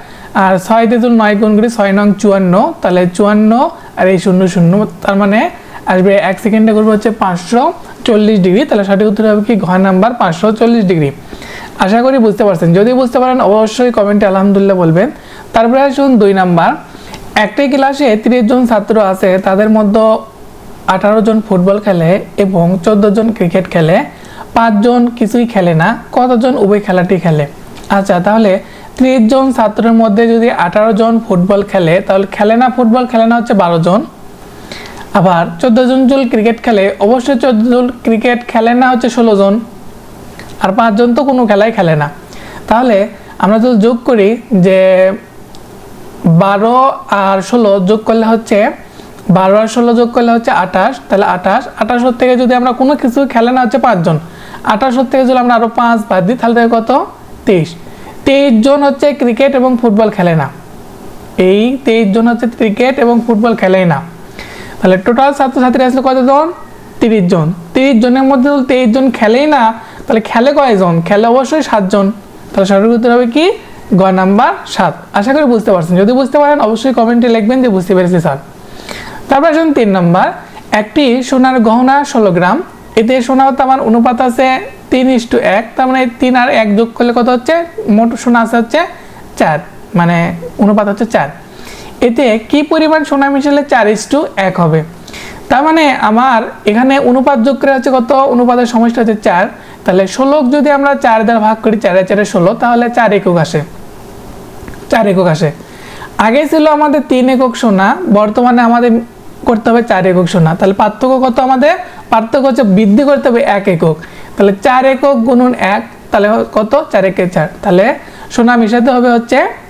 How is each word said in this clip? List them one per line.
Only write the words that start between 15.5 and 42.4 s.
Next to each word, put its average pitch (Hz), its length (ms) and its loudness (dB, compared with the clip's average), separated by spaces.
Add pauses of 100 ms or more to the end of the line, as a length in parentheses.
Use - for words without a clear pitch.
তারপরে 233 300 2
আসুন 277 360 2
দুই 196 160 4
নাম্বার, 180 380 2 (600)
একটি 214 340 0
ক্লাসে 269 480 0
তিরিশ 233 280 2
জন 247 220 2
ছাত্র 220 340 0
আছে, 190 380 0
তাদের 196 320 0
মধ্যে 214 300 2 (840)
আঠারো 202 340 0
জন 220 280 2
ফুটবল 190 300 2
খেলে 185 420 0 (160)
এবং 185 480 0
চোদ্দ 214 260 2
জন 220 220 0
ক্রিকেট 185 380 -2
খেলে, 180 340 0 (500)
পাঁচজন 233 520 2
কিছুই 233 400 -2
খেলে 180 280 0
না। 170 240 0 (140)
কতজন 254 460 0
উভয় 202 220 2
খেলাটি 185 360 0
খেলে? 156 300 0 (420)
আচ্ছা, 196 320 0
তাহলে 202 380 2 (380)
ত্রিশ 254 340 2
জন 269 220 2
ছাত্রের 220 400 0
মধ্যে 226 360 2
যদি 233 220 2
আঠারো 214 420 0
জন 226 360 2
ফুটবল 196 340 2
খেলে, 185 380 0
তাহলে 196 320 0
খেলে 214 240 0
না 254 200 2
ফুটবল, 247 300 2
খেলে 226 200 0
না 233 100 2
হচ্ছে 233 180 -2
বারো 175 240 0
জন। 180 260 0 (1120)
আবার 175 320 2 (140)
চোদ্দ 254 280 2
জন 262 180 2
যদি 269 180 2
ক্রিকেট 226 380 0
খেলে, 202 380 0
অবশ্যই 247 380 0
চোদ্দ 240 320 0
জন 247 200 0 (120)
ক্রিকেট 233 460 -2
খেলে 233 260 0
না 254 160 2
হচ্ছে 254 180 0
ষোলো 233 280 2
জন। 196 240 2 (1000)
আর 190 120 -2
পাঁচজন 233 420 0
তো 294 100 0
কোনো 254 220 2
খেলাই 214 260 2
খেলে 175 240 0
না। 147 140 -2 (580)